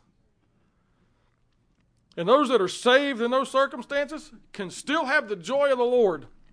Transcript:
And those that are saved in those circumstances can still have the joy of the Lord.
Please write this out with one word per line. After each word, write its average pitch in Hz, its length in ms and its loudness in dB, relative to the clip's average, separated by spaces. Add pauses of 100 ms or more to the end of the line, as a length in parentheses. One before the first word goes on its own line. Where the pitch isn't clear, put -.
(2250)
And 170 120 -6
those 262 200 4
that 240 120 2
are 180 60 0
saved 262 540 2
in 233 100 -2
those 269 220 -2
circumstances 277 800 -4 (200)
can 185 180 -10
still 302 340 -4
have 262 240 0
the 208 80 -6
joy 269 340 0
of 254 80 0
the 247 60 0
Lord. 226 420 2 (260)